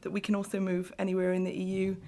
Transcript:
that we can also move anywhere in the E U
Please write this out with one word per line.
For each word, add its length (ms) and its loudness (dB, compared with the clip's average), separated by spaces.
that 100 -6
we 100 -2
can 140 2
also 240 0
move 400 0
anywhere 360 2
in 100 2
the 60 -2
E 120 -4
U 340 0